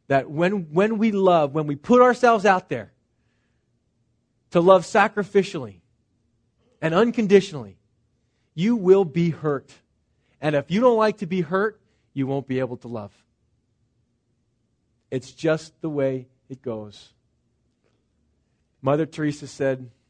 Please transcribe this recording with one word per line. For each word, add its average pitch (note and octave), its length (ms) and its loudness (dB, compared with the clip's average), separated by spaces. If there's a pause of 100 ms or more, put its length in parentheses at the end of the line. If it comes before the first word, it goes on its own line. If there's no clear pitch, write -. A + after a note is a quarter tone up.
that C#3 220 -2
when, E3+ 420 -4
when G#3 280 0
we A3 120 0
love, F3 440 2
when D#3 100 -4
we C#3+ 100 -6
put B3 280 4
ourselves A#3 420 2
out F#3 240 0
there, A#2 240 -10 (1600)
to F3 100 2
love F#3 220 6
sacrificially F#3+ 1000 -2 (1000)
and D#3+ 120 -2
unconditionally, F#3 840 0 (800)
you G#3+ 200 0
will F#3+ 300 4
be E3+ 240 -2
hurt. D3 420 -6 (680)
And D3 160 -2
if C#3+ 160 -4
you G3+ 100 0
don't A#3+ 160 4
like G#3+ 200 0
to F#3+ 80 -10
be F#3 160 -4
hurt, F#3+ 380 -4 (340)
you C3+ 140 -4
won't C3+ 200 -6
be B2+ 120 -4
able B2 180 -6
to B2 100 -18
love. G#2+ 240 -12 (2000)
It's C3+ 200 -8
just - 500 -6
the E3 80 -8
way C3+ 380 -4 (220)
it C3 120 -18
goes. G#2+ 520 -12 (1700)
Mother D3 240 0
Teresa D3+ 420 -8
said, C3 420 -6 (200)